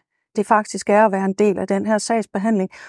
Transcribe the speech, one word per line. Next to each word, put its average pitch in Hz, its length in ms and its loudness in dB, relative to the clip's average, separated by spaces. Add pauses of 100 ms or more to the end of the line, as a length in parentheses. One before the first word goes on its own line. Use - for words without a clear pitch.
(360)
det 208 100 -2
faktisk - 440 -2
er 214 160 6
at 208 60 2
være 196 140 -2
en 190 80 -2
del 202 260 2
af 190 80 -4
den 196 180 -2
her 214 120 0
sagsbehandling. 208 720 -2 (200)